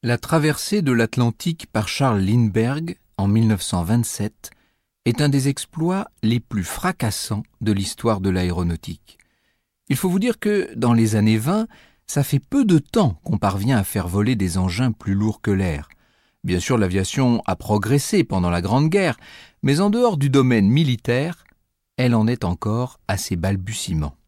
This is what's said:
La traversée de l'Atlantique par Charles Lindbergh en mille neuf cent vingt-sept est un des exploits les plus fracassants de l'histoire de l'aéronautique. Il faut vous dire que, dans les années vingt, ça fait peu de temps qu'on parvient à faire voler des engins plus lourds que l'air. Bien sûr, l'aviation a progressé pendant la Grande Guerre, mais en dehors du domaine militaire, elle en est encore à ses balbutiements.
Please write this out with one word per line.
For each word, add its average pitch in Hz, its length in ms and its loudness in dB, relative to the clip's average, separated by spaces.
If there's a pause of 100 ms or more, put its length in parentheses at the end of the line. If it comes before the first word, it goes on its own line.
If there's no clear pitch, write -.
La 120 160 0
traversée 160 640 0
de 139 100 2
l'Atlantique 120 800 0
par 107 160 -2
Charles 123 320 0
Lindbergh 117 760 0 (220)
en 98 100 0
mille 113 200 4
neuf 107 140 0
cent 87 200 -2
vingt-sept 107 680 -2 (540)
est 120 160 0
un 147 80 2
des 139 200 2
exploits 170 640 -4 (120)
les 113 180 2
plus 101 240 -6
fracassants - 800 -4 (180)
de 107 120 0
l'histoire 98 480 -2
de 95 100 0
l'aéronautique. 87 880 -4 (680)
Il 139 80 0
faut 185 120 -2
vous 180 100 2
dire 226 200 0
que, 208 360 0
dans 117 180 2
les 113 240 2
années 110 220 4
vingt, 190 280 0 (400)
ça - 160 -2
fait 139 160 0
peu 277 260 0
de 175 140 4
temps 143 460 0
qu'on - 140 -2
parvient 104 400 0
à 95 60 0
faire 90 240 -4
voler 107 280 0
des 95 220 -2
engins 95 340 0
plus 98 220 -4
lourds 104 260 0
que - 100 -2
l'air. 90 380 -2 (560)
Bien 90 160 0
sûr, 123 180 0
l'aviation 104 680 0
a 95 120 -2
progressé 135 680 0
pendant 90 260 0
la 87 120 0
Grande 131 260 2
Guerre, 180 280 0 (460)
mais 143 180 2
en 202 100 2
dehors 226 260 2
du 139 140 0
domaine 127 380 4
militaire, 135 760 0 (540)
elle 123 160 2
en 110 120 2
est 120 180 -2
encore 107 540 -4 (100)
à 101 100 -2
ses - 180 -6
balbutiements. 92 800 -4 (120)